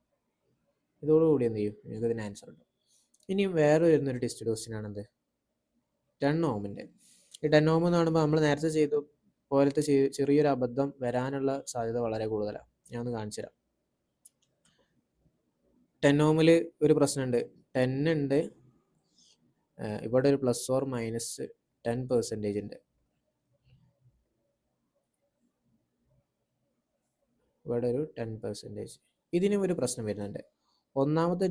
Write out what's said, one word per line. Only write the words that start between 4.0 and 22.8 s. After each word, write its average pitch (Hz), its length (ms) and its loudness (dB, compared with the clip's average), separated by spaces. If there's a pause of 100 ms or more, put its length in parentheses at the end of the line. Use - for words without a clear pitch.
ട്വിസ്റ്റഡ് 120 260 -6
ക്വസ്റ്റ്യൻ 113 300 -6
ആണെന്ത്? 104 240 -10 (1160)
ടെൻ 143 160 2 (120)
ഓമിൻ്റെ. 101 340 -6 (600)
ഈ 151 100 2
ടെൻ 151 200 8
ഓം 165 140 4
എന്ന് 175 120 4
കാണുമ്പോൾ 160 260 2
നമ്മൾ 151 200 2
നേരത്തെ 147 320 2
ചെയ്തു 147 220 2 (520)
പോലത്തെ 139 360 4
ചെ-, 139 300 4
ചെറിയൊരു 143 380 2
അബദ്ധം 127 340 -2 (140)
വരാനുള്ള 131 480 -2 (200)
സാധ്യത 117 340 -4
വളരെ 110 260 -4
കൂടുതലാണ്. 104 360 -6 (240)
ഞാൻ 117 100 -10
ഒന്ന് 120 160 -6
കാണിച്ചു 107 240 -8
തരാം. - 120 -12 (2500)
ടെൻ 143 140 6 (100)
ഓമിൽ 160 220 4 (360)
ഒരു 151 140 6
പ്രശ്നമുണ്ട്, 135 400 0 (360)
ടെൻ 131 180 2 (220)
ഉണ്ട്, 139 240 0 (1400)
ഏഹ്, 107 240 -6
ഇവിടെ 127 260 2
ഒരു 135 100 0
പ്ലസ് 123 220 0 (100)
ഓർ 131 80 0 (120)
മൈനസ് 117 500 -6 (400)
ടെൻ 120 140 -4 (120)
പെർസെൻറ്റേജ് 107 520 -2
ഉണ്ട്, 101 140 -14 (4000)